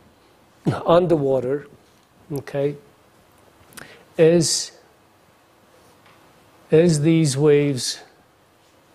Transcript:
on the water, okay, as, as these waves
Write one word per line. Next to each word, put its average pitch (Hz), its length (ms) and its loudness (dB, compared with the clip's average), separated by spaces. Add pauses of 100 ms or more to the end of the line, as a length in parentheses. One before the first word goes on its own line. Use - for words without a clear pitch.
(840)
on 175 240 2
the 165 80 2
water, 135 500 -4 (640)
okay, 143 460 -6 (1400)
as, 165 540 2 (2000)
as 160 300 2
these 156 380 0
waves 147 640 0 (920)